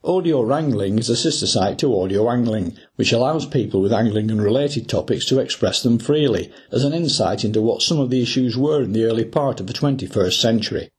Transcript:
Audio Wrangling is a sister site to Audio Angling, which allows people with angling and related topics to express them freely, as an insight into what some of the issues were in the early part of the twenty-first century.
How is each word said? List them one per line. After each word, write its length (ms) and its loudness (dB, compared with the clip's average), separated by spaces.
Audio 380 0
Wrangling 580 0
is 120 -2
a 60 4
sister 300 -2
site 340 0
to 200 2
Audio 300 0
Angling, 440 0
which 160 0
allows 320 0
people 380 0
with 100 2
angling 380 0
and 100 0
related 480 0
topics 380 -2
to 120 2
express 440 -2
them 160 2
freely, 520 0
as 120 2
an 100 0
insight 500 0
into 160 0
what 220 0
some 180 0
of 80 0
the 140 0
issues 340 0
were 260 2
in 120 -2
the 100 2
early 220 0
part 340 -2
of 60 -8
the 80 -10
twenty-first 680 -2
century. 580 0